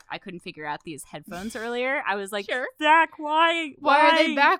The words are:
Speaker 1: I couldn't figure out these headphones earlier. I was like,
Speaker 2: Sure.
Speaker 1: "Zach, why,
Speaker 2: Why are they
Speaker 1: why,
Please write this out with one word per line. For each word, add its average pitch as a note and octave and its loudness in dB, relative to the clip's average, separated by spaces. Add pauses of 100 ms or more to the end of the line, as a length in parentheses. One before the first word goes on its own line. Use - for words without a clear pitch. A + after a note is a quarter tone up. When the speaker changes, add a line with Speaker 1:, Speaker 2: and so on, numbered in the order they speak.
Speaker 1:
I D#3 -10
couldn't F3 -14
figure D#3+ -14
out D3 -8
these C#3+ -14
headphones F3 -14
earlier. B3 -6
I G3 -2
was G3 -8
like, G3+ -8
Speaker 2:
Sure. C4 -6 (160)
Speaker 1:
"Zach, D#4 4
why, D#4+ 0
Speaker 2:
Why C#4+ 4
are D#4+ 6
they D#4+ 2
Speaker 1:
why, D4 4